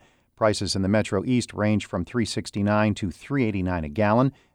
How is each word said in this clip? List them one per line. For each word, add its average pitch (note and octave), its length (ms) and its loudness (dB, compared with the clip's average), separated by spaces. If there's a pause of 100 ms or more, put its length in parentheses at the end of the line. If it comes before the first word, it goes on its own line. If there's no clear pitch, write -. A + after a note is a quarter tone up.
(360)
Prices G#2+ 380 0
in G2 60 -2
the F#2+ 80 0
Metro G#2 340 2
East B2 300 0
range G#2 320 0
from F#2 180 -4
three A2+ 220 -2
sixty-nine G#2+ 720 0
to G2 160 -4
three C#3 340 -2
eighty-nine F2+ 400 -2
a D2+ 60 -8
gallon. A2 420 2 (220)